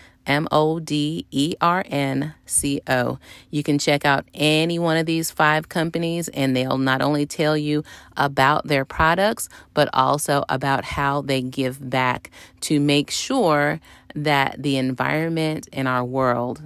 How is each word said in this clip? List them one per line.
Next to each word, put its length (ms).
M 260
O 260
D 520
E 300
R 280
N 460
C 400
O. 320
You 120
can 160
check 260
out 200
any 440
one 180
of 100
these 240
five 380
companies, 600
and 280
they'll 220
not 240
only 240
tell 300
you 280
about 500
their 180
products, 640
but 180
also 560
about 360
how 380
they 200
give 480
back 400
to 200
make 300
sure 720
that 480
the 140
environment 960
in 140
our 180
world 600